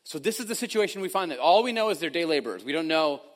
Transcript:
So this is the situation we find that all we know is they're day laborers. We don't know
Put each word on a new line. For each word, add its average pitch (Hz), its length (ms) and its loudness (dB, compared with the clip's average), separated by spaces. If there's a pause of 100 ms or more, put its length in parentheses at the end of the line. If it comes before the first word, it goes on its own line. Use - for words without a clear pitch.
So 156 120 -10
this 202 200 -2
is 240 80 -8
the 226 80 -6
situation 208 460 -2
we 190 80 -4
find 185 220 -2
that 127 80 -6
all 175 240 6
we 247 100 -2
know 220 160 0
is 196 100 0
they're 160 120 -4
day 170 160 0
laborers. 117 360 -2
We 131 100 -6
don't 160 160 -2
know 156 340 2 (140)